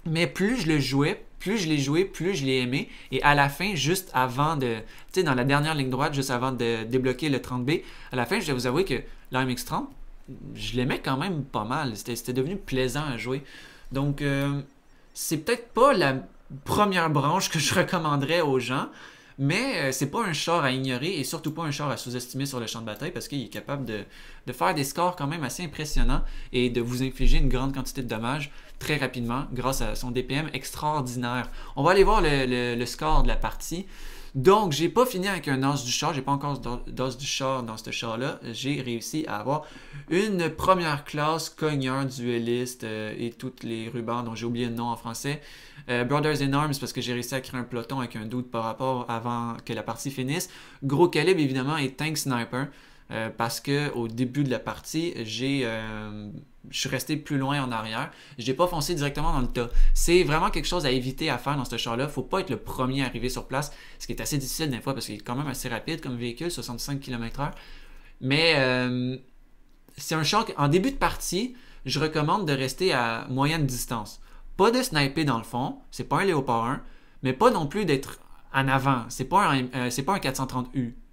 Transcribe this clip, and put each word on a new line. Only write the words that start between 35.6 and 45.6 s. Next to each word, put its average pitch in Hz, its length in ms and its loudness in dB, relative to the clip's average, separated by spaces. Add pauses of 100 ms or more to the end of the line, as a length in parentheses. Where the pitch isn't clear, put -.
os 135 200 2
du 123 60 -4
char, 151 240 0
j'ai 131 80 -2
pas - 80 -2
encore 139 300 0
d'o-, 123 260 -6
d'os 123 320 -4
du 139 80 -8
char 135 380 -2
dans 113 120 -8
ce 113 140 -12
char-là. 117 480 -4 (140)
J'ai 135 280 -4
réussi 123 460 -4
à 104 140 -6
avoir 139 220 -2 (460)
une 180 400 2
première 165 560 2
classe, 156 460 -2
cogneur, 135 560 0
dueliste, 120 800 -2
euh, 110 340 -6
et 120 120 -4
tous 131 220 -10 (120)
les 113 240 -6
rubans 120 340 -4
dont 113 140 -6
j'ai 113 100 -6
oublié 120 200 0
le 117 80 -4
nom 117 100 -2
en 117 120 -2
français. 143 440 -6 (480)